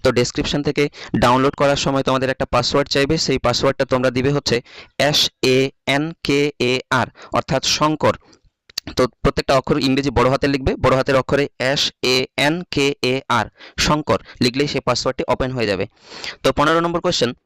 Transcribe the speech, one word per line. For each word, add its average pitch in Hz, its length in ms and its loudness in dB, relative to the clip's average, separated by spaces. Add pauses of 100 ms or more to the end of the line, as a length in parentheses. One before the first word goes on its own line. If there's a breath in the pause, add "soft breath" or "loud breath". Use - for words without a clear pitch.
তো 131 80 4
ডেসক্রিপশন 131 560 0
থেকে 147 160 0 (400 loud breath)
ডাউনলোড 131 320 2
করার 143 300 2
সময় 139 180 0
তোমাদের 131 300 0
একটা 135 200 -4
পাসওয়ার্ড 139 360 0
চাইবে, 139 280 0
সেই 135 280 -2
পাসওয়ার্ডটা 131 400 0
তোমরা 127 240 0
দিবে 127 220 0
হচ্ছে 139 240 -2 (540 loud breath)
এস - 100 0 (360)
এ - 20 4 (380)
এন 147 80 0 (200)
কে 143 160 0 (200)
এ 123 140 0 (260)
আর, 107 80 0 (300 loud breath)
অর্থাৎ 131 280 -2
শঙ্কর। 151 500 0 (800 soft breath)
তো 127 80 2 (200)
প্রত্যেকটা 151 360 0
অক্ষর 147 180 2 (100)
ইংরেজি 135 300 2
বড় 123 120 4
হাতে 139 180 2
লিখবে, 139 240 0 (120)
বড় 131 120 6
হাতের 131 260 2
অক্ষরে 143 240 0 (140)
এস 135 240 -2 (320)
এ - 20 2 (200)
এন 143 180 0 (180)
কে 139 140 2 (260)
এ - 20 0 (140)
আর, 117 160 0 (400 loud breath)
শঙ্কর 151 340 0 (240 loud breath)
লিখলেই 131 240 0
সেই 143 200 -4
পাসওয়ার্ডটি 123 360 -2 (100)
ওপেন 131 180 -2
হয়ে 117 200 -2
যাবে। 95 140 -2 (580 loud breath)
তো - 40 2 (100)
পনেরো 156 240 2
নম্বর 170 200 -2
কোয়েশ্চেন 143 300 -2 (140)